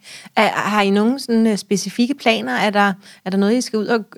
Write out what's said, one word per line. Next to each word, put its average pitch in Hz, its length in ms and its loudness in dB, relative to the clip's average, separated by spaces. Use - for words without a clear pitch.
Er, 214 120 2
har 208 340 -2
I 196 80 2
nogen 214 300 2
sådan, 226 280 2
øh, 208 100 2
specifikke 208 560 -2
planer? 233 400 -2
Er 208 160 0
der, 202 240 2
er 190 40 -6
der 190 80 0
noget, 202 200 2
I 254 40 0
skal 220 180 -4
ud 202 60 -2
og, 226 200 -2